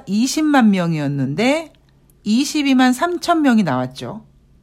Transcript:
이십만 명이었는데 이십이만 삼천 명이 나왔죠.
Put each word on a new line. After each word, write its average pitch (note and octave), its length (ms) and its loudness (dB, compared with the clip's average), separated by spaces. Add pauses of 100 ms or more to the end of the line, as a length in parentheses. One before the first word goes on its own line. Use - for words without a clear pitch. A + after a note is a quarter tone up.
이십만 C4 680 2
명이었는데 E3+ 1000 -2 (500)
이십이만 B3+ 680 2
삼천 E4+ 480 -2
명이 A#3 220 4
나왔죠. C3 640 -6 (380)